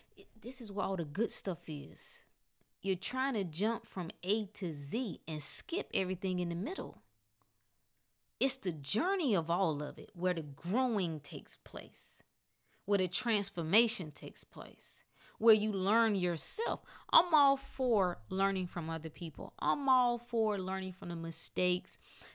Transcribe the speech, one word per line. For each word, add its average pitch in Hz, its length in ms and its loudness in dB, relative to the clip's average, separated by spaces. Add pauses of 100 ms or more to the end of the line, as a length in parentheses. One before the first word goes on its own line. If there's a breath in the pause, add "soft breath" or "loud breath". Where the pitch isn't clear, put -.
(400 loud breath)
This 254 220 -10
is 208 100 -10
where 196 140 -2
all 196 100 -2
the 170 80 -2
good 147 260 -2
stuff - 360 -4
is. 151 540 -10 (640)
You're 190 120 0
trying 262 400 -2
to 208 80 0
jump 185 420 -2
from 165 280 -8 (100)
A 208 240 0
to 175 260 -4
Z 156 540 -4
and 151 160 -4
skip - 500 0
everything 185 460 0
in 175 120 0
the 165 40 -4
middle. 240 480 -6 (1400)
It's 262 200 2
the 185 120 -4
journey 262 640 0
of 160 160 0
all 165 320 2
of 135 160 -8
it - 160 -14
where 175 200 0
the 165 80 -2
growing 180 760 0
takes - 380 -10
place, - 640 -16 (640)
where 202 140 2
the 185 100 2
transformation 196 1040 0
takes - 320 -12
place, - 580 -16 (360 soft breath)
where 220 160 8
you 214 180 2
learn 208 420 4
yourself. 180 680 0 (280 loud breath)
I'm 349 240 6
all 277 220 6
for 220 640 0 (100)
learning 190 400 0
from 160 200 -6
other 160 200 -6
people. - 500 -10
I'm 294 300 0
all 247 300 4
for 220 400 0
learning 190 340 -4
from 180 160 -12
the 170 80 -4
mistakes, 180 800 -2 (360 loud breath)